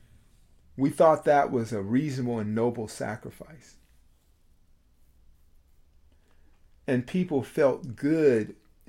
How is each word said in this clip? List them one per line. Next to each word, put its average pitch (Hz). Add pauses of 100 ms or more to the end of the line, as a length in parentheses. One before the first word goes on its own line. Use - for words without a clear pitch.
(760)
We 135
thought 156
that 143
was 117
a 107
reasonable 123
and 107
noble 113
sacrifice. - (3000)
And 127
people 175
felt 135
good 139 (340)